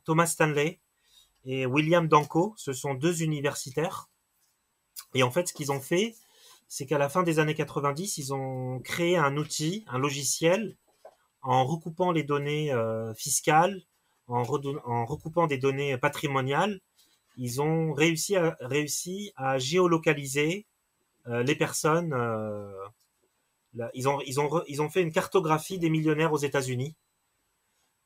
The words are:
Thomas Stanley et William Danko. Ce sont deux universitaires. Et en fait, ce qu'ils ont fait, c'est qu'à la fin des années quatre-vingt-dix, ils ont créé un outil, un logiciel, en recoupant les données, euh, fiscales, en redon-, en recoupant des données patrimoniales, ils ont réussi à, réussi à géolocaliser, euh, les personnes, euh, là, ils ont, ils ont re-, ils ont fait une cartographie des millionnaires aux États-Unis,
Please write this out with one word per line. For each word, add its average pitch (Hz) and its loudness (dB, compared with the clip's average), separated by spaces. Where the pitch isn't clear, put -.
Thomas 160 4
Stanley 156 2
et 131 -4
William 156 4
Danko. 156 4
Ce 139 -8
sont 139 -4
deux 165 0
universitaires. 147 -4
Et 131 4
en 127 2
fait, 175 0
ce - -10
qu'ils 143 -4
ont 139 -2
fait, 202 0
c'est - -10
qu'à 147 0
la 143 2
fin 185 0
des 160 2
années 151 2
quatre-vingt-dix, 147 -4
ils 135 -6
ont 131 -6
créé 175 0
un 143 2
outil, 156 -4
un 127 -4
logiciel, 147 0
en 127 2
recoupant 165 -2
les 160 2
données, 143 -2
euh, 113 -2
fiscales, 170 2
en 120 0
redon-, 139 -4
en 117 -2
recoupant 160 0
des 139 0
données 135 0
patrimoniales, 143 0
ils 123 -4
ont 160 0
réussi 165 2
à, 165 2
réussi 147 -4
à 135 0
géolocaliser, 160 2
euh, 120 0
les 143 2
personnes, 160 0
euh, 107 -4
là, 117 -6
ils 131 0
ont, 139 2
ils 135 -4
ont 147 2
re-, 156 0
ils 143 -4
ont 151 0
fait 185 0
une 160 0
cartographie 165 0
des 165 2
millionnaires 156 2
aux 151 2
États-Unis, 135 -2